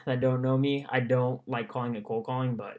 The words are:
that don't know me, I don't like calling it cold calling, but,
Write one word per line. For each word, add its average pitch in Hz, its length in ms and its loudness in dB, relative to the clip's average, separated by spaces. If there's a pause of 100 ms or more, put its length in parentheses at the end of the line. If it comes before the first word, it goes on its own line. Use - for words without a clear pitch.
that 127 160 0
don't 127 220 2
know 131 120 4
me, 139 320 2
I 131 120 0
don't 123 480 2
like 117 200 -4
calling 120 280 -4
it 104 100 -8
cold 113 200 -2
calling, 127 300 0
but, 104 240 -10